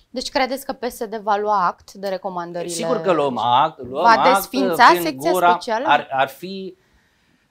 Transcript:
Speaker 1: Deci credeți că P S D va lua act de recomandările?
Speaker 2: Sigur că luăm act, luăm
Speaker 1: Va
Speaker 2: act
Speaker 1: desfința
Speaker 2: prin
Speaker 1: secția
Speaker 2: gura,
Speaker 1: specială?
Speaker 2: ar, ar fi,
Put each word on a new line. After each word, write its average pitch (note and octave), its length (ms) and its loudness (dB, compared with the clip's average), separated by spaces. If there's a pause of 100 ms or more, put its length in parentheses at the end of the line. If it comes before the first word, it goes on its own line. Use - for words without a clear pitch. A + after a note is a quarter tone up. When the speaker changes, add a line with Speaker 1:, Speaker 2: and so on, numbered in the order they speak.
(100)
Speaker 1:
Deci B3 180 -10
credeți C4+ 380 -4
că C4+ 60 -6
P - 120 -12
S A#3+ 220 -8
D G3+ 80 -10
va G#3 220 -2
lua G#3 300 0
act - 260 -6
de G3 160 -10
recomandările? F3 640 -8
Speaker 2:
Sigur E3 280 -2
că F3+ 120 2
luăm C#3+ 260 0
act, C3 400 2
luăm C3 240 -6
Speaker 1:
Va A3+ 80 6
Speaker 2:
act A3+ 240 4
Speaker 1:
desfința G#3+ 560 2
Speaker 2:
prin F4 120 2
Speaker 1:
secția D#4 300 -2
Speaker 2:
gura, - 180 4
Speaker 1:
specială? A3 360 -2
Speaker 2:
ar, D3 240 2
ar C3+ 180 0
fi, F#3+ 480 -14 (760)